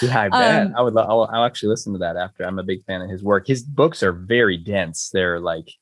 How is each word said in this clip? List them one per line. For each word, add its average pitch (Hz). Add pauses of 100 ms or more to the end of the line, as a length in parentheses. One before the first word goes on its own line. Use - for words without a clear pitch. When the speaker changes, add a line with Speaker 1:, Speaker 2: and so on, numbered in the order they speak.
Speaker 1:
Yeah, 123
I 101
bet. 151
Speaker 2:
Um, -
Speaker 1:
I 120
would 120
lo-, 110
I'll, 110
I'll 117
actually 110
listen 110
to 92
that 85
after. 92
I'm 95
a 92
big 92
fan 92
of 92
his 92
work. 101
His 127
books 143
are 95
very 95
dense. 87
They're, 90
like, 82 (100)